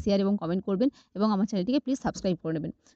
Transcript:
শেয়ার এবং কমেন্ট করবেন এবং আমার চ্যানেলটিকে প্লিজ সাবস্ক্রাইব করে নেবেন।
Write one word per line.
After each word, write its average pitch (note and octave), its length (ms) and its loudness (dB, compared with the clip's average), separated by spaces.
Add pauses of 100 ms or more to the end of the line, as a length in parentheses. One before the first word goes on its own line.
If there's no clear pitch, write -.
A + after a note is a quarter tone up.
শেয়ার G3+ 160 2
এবং G3 220 2
কমেন্ট E3+ 240 -2
করবেন G#3 240 2 (260)
এবং G#3+ 160 2
আমার G3+ 140 2
চ্যানেলটিকে G#3 340 0
প্লিজ C4 200 -2
সাবস্ক্রাইব F#3+ 440 -2
করে D#3+ 100 -2
নেবেন। D#3+ 180 -4 (240)